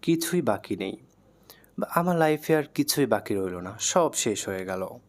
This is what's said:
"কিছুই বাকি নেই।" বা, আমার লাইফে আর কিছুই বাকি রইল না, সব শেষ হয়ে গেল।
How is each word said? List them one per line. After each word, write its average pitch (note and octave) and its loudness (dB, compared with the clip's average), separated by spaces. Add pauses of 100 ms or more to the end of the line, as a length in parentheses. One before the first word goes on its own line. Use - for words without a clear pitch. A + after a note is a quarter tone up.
"কিছুই E3 0
বাকি G#2 -2
নেই।" F#2+ -6 (800)
বা, - -2
আমার E3+ 2
লাইফে D#3 2
আর D3+ 2 (120)
কিছুই C#3+ 2
বাকি G#2+ 0
রইল F#2 -2
না, F#2+ -10
সব - 2
শেষ - -2
হয়ে F#2+ -4
গেল। F#2 -4 (200)